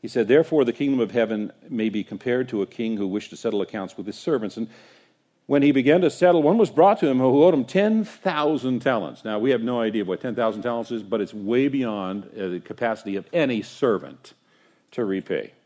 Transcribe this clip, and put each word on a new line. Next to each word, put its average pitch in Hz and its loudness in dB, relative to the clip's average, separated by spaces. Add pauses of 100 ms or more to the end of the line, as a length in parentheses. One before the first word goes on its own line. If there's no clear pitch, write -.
He 117 -12
said, 113 0
"Therefore 151 4
the 120 0
kingdom 139 -2
of 107 0
heaven 110 -2 (180)
may 110 -2
be 104 -4
compared 127 -4
to 104 -4
a 95 -2
king 113 -6
who 101 -2
wished 104 -6
to - -18
settle 107 -2
accounts 95 -8
with 120 -12
his 104 -10
servants. 113 -4
And 113 -8 (800)
when 143 2
he 143 4
began 139 4
to 165 2
settle, 175 4
one 170 4
was 196 4
brought 202 6
to 170 2
him 127 2
who 131 6
owed 175 8
him 131 0
ten 214 2
thousand 151 -2
talents." 107 -2
Now, 107 -2
we 131 2
have 117 2
no 120 -2
idea 110 0
what 90 -4
ten 120 -6
thousand 110 -2
talents 117 -6
is, 113 -6
but 104 -4
it's 92 -6
way 113 0
beyond, 104 -4 (120)
uh, 95 -6
the 90 -6
capacity 107 -6
of 92 -8
any 131 0
servant - -4 (580)
to 123 -6
repay. 95 -4 (140)